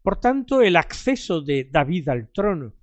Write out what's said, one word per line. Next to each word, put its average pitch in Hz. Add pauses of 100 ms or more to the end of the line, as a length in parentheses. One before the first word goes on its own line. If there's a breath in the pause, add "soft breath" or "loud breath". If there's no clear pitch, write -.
Por 196
tanto, 262
el 185
acceso 175
de 139
David 147
al 123
trono 180 (100)